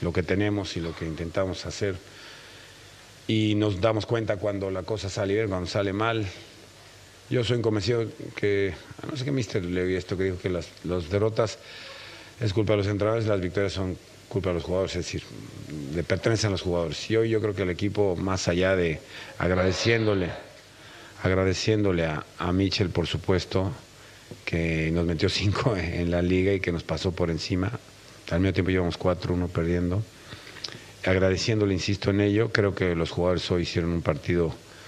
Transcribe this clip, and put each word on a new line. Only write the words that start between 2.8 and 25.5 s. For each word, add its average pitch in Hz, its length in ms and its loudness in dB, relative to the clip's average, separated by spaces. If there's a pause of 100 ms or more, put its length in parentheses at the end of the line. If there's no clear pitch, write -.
Y 107 280 2
nos 104 260 2
damos 110 240 2
cuenta 110 320 -2
cuando 98 320 -2
la 92 140 -4
cosa 98 260 -6
sale 98 240 -2
bien, 110 160 0
cuando 92 180 -2
sale 101 240 0
mal. 110 340 0 (1040)
Yo 123 140 2
soy 120 140 0
un 120 60 0
convencido 113 420 2 (300)
que, 98 380 0 (360)
no - 80 -6
sé 127 80 -4
qué 143 60 -2
mister 123 340 -2
le 90 160 -2
oí 92 140 0
esto 92 200 -4
que 92 100 0
dijo 92 120 -2
que 95 120 -4
las, 85 180 -4 (160)
las 85 260 -4
derrotas 107 480 0 (840)
es 110 140 0
culpa 107 200 4
de 104 40 4
los 101 100 2
entrenadores, 104 380 2
las 104 160 2
victorias 92 320 0
son 92 240 -2 (320)
culpa 92 200 0
de 87 60 2
los 82 80 -2
jugadores, 90 320 0
es 85 100 -4
decir, - 180 -6 (680)
le 82 100 0
pertenecen 104 460 2
a - 20 0
los 90 100 -2
jugadores. 85 480 -2
Y 107 80 4
hoy 113 120 4
yo 110 120 2
creo 107 120 0
que 98 100 0
el 90 60 0
equipo, 98 460 2
más 92 320 0
allá 92 300 4
de 82 240 2 (380)
agradeciéndole, 92 880 2 (920)
agradeciéndole 95 840 2
a, 76 180 -2 (140)
a 87 160 0
Michel, 95 380 2
por 85 160 0
supuesto, 95 640 0 (720)
que 80 480 0
nos 85 120 2
metió 85 220 2
cinco 98 500 2